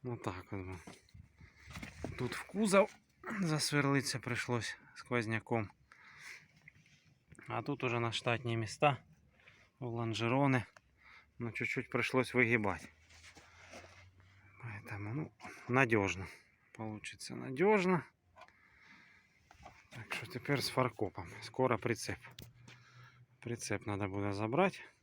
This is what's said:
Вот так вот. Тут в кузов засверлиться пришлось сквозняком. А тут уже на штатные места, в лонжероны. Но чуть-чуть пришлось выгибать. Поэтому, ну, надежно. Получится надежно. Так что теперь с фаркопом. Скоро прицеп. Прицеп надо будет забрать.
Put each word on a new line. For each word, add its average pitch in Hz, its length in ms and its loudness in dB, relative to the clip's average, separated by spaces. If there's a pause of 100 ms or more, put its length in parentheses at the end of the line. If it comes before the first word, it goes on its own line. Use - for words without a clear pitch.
Вот 123 200 -6
так 92 300 -6
вот. 92 260 -8 (1400)
Тут 123 160 -4
в - 120 -8
кузов 202 440 4 (500)
засверлиться 143 800 2
пришлось 120 560 -2 (180)
сквозняком. 113 800 -2 (1800)
А 117 140 -2
тут 135 200 -4
уже 120 160 0
на 117 140 0
штатные 117 440 0
места, 120 420 2 (800)
в 127 60 -6
лонжероны. 117 800 2 (720)
Но 117 120 -6
чуть-чуть - 400 -4
пришлось 123 420 2
выгибать. 113 560 2 (1700)
Поэтому, 104 520 -8
ну, 156 180 -6 (360)
надежно. 104 600 4 (460)
Получится 110 600 -10
надежно. 175 720 4 (1800)
Так - 240 -10
что - 120 -8
теперь 123 340 -2
с - 80 -2
фаркопом. 107 600 -2 (140)
Скоро 123 340 2
прицеп. 110 420 -2 (1200)
Прицеп 113 440 -4
надо 101 240 -2
будет 101 260 -2
забрать. 123 460 2 (220)